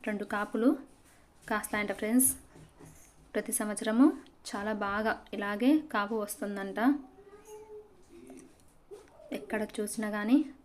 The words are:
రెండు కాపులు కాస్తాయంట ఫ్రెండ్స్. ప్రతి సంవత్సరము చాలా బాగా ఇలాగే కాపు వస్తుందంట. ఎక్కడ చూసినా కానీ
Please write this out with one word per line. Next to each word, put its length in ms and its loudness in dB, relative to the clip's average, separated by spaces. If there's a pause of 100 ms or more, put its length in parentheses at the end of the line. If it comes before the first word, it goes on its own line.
రెండు 260 -4
కాపులు 340 0 (800)
కాస్తాయంట 500 -2
ఫ్రెండ్స్. 280 4 (1040)
ప్రతి 260 -4
సంవత్సరము 460 4 (440)
చాలా 240 -4 (100)
బాగా 300 0 (220)
ఇలాగే 360 2 (220)
కాపు 300 0
వస్తుందంట. 560 -6 (2500)
ఎక్కడ 220 -4 (160)
చూసినా 400 -6
కానీ 200 4 (280)